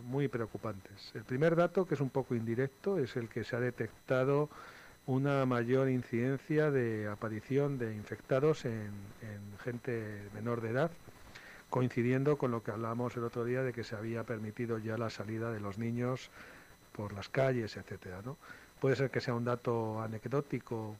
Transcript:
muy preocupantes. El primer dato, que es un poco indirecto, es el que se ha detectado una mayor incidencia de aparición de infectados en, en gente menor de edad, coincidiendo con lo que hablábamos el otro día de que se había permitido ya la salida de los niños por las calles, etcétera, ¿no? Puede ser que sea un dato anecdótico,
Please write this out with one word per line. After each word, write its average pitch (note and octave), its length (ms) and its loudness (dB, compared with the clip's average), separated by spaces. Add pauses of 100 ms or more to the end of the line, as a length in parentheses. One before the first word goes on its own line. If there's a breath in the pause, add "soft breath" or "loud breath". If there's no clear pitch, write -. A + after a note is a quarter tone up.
muy C3+ 220 0
preocupantes. G#2+ 880 -6
El A#2 80 -8
primer D3 320 4
dato, F3 300 4
que D#3 100 0
es C3 60 0
un C3+ 100 2
poco C3 240 0
indirecto, B2+ 640 0
es B2 180 0
el A#2 100 -2
que A2 160 -4
se - 120 -4
ha A#2+ 40 0
detectado C3 880 2 (560 loud breath)
una C3+ 400 4
mayor B2+ 440 4
incidencia C3+ 840 2
de A2+ 360 2
aparición A#2 680 0
de A2+ 160 -2
infectados C3 720 2
en, A2 260 -4 (300)
en G2+ 420 -10
gente A2 680 -4
menor A#2 280 -2
de A2+ 80 -2
edad, C#3+ 220 2 (760 loud breath)
coincidiendo B2+ 680 4
con B2+ 140 2
lo A2+ 120 -2
que A#2 80 -4
hablábamos A#2 460 -2
el A#2 60 -2
otro A#2 220 -2
día B2+ 180 0
de B2+ 100 -2
que A#2 100 -6
se A2+ 120 -8
había A2+ 280 -4
permitido A2 540 -4
ya A2 200 -4
la A2+ 120 0
salida A2 420 -4
de A2 80 -4
los G2+ 180 -6
niños A#2+ 520 -2 (640 loud breath)
por G#2 200 -6
las G2 160 -8
calles, B2+ 480 2
etcétera, F#2 460 -10
¿no? C3 140 -10 (420 loud breath)
Puede C3+ 160 4
ser B2+ 140 2
que A#2 120 0
sea B2 120 0
un A#2+ 120 0
dato A#2 560 0
anecdótico, A2 1000 -4